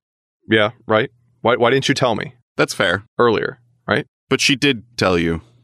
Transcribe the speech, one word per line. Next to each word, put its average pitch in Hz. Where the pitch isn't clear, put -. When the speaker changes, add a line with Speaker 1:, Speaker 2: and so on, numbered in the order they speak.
Speaker 1:
Yeah, 107
right? 110
Why, 117
why 117
didn't 135
you 143
tell 120
me -
Speaker 2:
That's 156
fair. 95
Speaker 1:
earlier, 117
right? 123
Speaker 2:
But 131
she 143
did 123
tell 92
you. 82